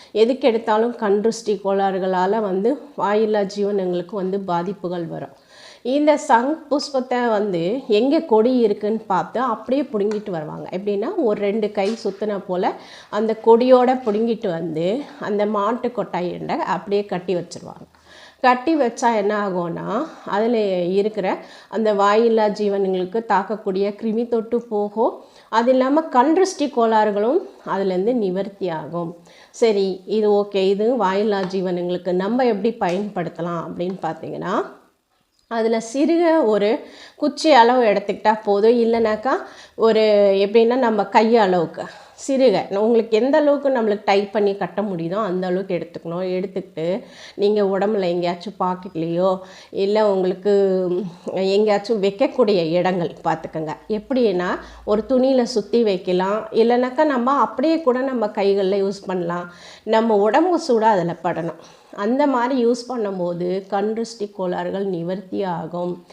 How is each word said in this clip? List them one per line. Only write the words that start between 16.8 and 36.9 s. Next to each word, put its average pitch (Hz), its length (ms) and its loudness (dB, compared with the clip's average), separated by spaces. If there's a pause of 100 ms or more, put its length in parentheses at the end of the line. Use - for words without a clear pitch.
கட்டி 185 300 -4
வச்சிருவாங்க. - 520 -10 (540)
கட்டி 247 360 2
வச்சா 233 380 0
என்ன 208 340 0
ஆகும்னா, 175 580 -4 (200)
அதுல 226 320 0 (240)
இருக்கிற 202 560 -2 (300)
அந்த 214 260 0
வாயில்லா 214 540 4
ஜீவன்களுக்கு 196 800 -2
தாக்கக்கூடிய 196 640 -2
கிருமி 226 340 -4
தொட்டு 233 340 -2
போகும். 220 560 -2 (300)
அது 233 220 2
இல்லாம, 262 320 4
கண் 285 320 2
திருஷ்டி 359 320 2
கோளாறுகளும் 226 720 2 (280)
அதுலேருந்து 190 480 0
நிவர்த்தி 196 540 -4
ஆகும். 165 480 -6 (340)
சரி, 196 560 0
இது 214 240 0
ஓகே, 202 380 2
இது 214 280 0
வாயில்லா 196 540 0
ஜீவன்களுக்கு 180 640 -4
நம்ம 208 320 0
எப்படி 226 360 0
பயன்படுத்தலாம் 175 840 -4
அப்படின்னு 175 380 -6
பார்த்தீங்கன்னா, 160 600 -6 (840)
அதுல 226 320 0 (120)
சிறுக 320 520 2
ஒரு 214 360 2 (360)